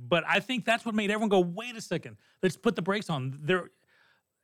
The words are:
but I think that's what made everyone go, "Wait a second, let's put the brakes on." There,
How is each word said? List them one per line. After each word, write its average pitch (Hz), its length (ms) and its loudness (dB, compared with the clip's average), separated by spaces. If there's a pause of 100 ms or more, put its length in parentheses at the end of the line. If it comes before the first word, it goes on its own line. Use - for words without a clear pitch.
but 165 180 2
I 175 140 2
think 247 240 -4
that's 226 220 0
what 233 80 -4
made 208 160 0
everyone 214 200 2
go, 190 100 6
"Wait 208 360 -2
a 220 60 -12
second, 131 360 -6 (260)
let's 180 140 2
put 226 180 2
the 208 80 -4
brakes 196 260 -2
on." 135 320 -4
There, 175 300 0 (720)